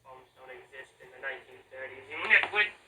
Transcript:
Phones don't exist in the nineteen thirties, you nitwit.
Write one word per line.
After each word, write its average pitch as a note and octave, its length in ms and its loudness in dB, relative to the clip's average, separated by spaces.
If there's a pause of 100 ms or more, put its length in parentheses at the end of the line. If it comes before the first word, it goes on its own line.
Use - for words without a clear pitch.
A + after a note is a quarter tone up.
Phones C3 320 -18
don't C3 160 -18
exist B2+ 480 -16
in - 160 -20
the B2+ 80 -16
nineteen - 480 -8
thirties, C3 400 -12
you - 160 -8
nitwit. D4 400 6 (200)